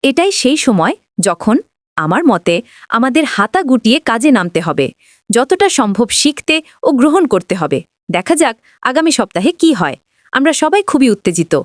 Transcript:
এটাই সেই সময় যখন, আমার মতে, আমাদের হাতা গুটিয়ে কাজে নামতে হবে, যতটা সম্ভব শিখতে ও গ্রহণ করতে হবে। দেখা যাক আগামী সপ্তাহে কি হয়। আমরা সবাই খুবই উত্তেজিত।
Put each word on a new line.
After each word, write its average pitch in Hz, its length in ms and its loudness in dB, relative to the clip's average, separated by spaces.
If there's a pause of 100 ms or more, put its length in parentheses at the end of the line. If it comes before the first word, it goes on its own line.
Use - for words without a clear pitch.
এটাই 330 360 0
সেই 277 260 0
সময় 175 280 0 (340)
যখন, 208 280 0 (400)
আমার 165 340 -2
মতে, 175 240 0 (420)
আমাদের 262 280 0 (100)
হাতা 330 260 -2 (100)
গুটিয়ে 254 280 2 (100)
কাজে 240 280 0
নামতে 175 300 -2
হবে, 143 200 -2 (440)
যতটা 277 360 0 (120)
সম্ভব 208 300 0 (120)
শিখতে 302 360 -2 (300)
ও - 20 2 (100)
গ্রহণ 302 340 2
করতে 185 280 -2
হবে। 147 180 -2 (380)
দেখা 180 260 0
যাক 233 120 0 (280)
আগামী 294 360 0
সপ্তাহে 202 320 -2 (100)
কি 330 100 4 (100)
হয়। 147 160 -2 (360)
আমরা 277 200 2 (100)
সবাই 370 280 2
খুবই 262 240 4
উত্তেজিত। 165 380 -2 (120)